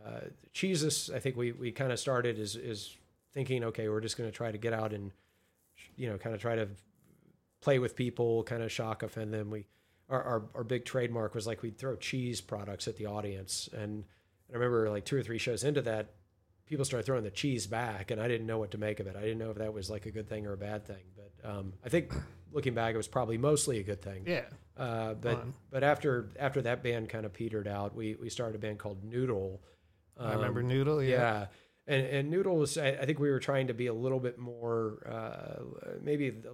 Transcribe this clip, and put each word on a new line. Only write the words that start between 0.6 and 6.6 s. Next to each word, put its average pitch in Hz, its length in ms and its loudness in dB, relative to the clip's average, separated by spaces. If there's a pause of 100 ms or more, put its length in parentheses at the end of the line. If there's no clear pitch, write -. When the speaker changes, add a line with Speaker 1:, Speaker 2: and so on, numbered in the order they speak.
Speaker 1:
I 127 80 -2
think 131 180 0
we, 120 140 2
we 123 220 -4
kinda 131 240 0
started 120 420 2
as, 107 160 -2
as 113 420 -6 (360)
thinking, 131 320 0
"Okay, 110 240 -2
we're 107 120 0
just 110 160 -4
gonna 113 140 -4
try 113 220 -4
to 107 60 -6
get 113 140 0
out 110 200 0
and, 101 180 -6 (840)
you 127 120 -4
know, 101 100 -2
kinda 113 200 -4
try 117 160 0
to 110 140 2 (920)